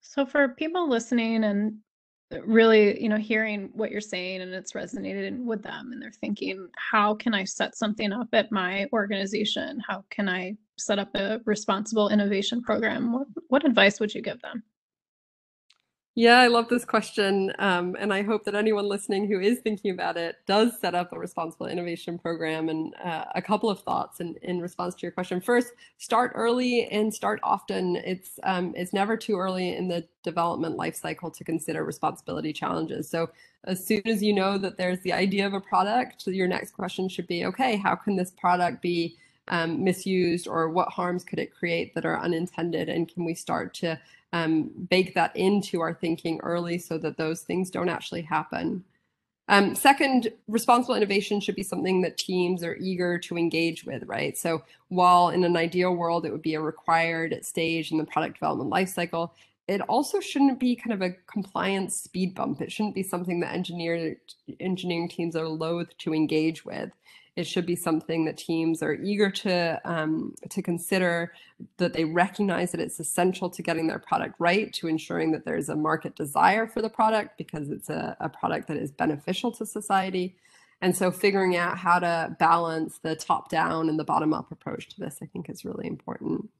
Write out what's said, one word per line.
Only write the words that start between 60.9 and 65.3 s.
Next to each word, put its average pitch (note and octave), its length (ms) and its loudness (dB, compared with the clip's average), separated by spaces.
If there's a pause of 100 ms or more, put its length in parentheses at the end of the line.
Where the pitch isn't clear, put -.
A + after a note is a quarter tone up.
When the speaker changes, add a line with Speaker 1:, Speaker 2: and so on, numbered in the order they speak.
Speaker 2:
of F#3+ 80 -2
a F3+ 140 -2 (100)
compliance F#3+ 720 -2
speed F#3 400 -4
bump. - 260 -4
It - 100 -6
shouldn't G#3 220 -4
be G3 80 -4
something F3+ 380 -4
that - 160 -4
engineer-, E3+ 640 -4 (420)
engineering F3 500 -2
teams E3+ 260 -4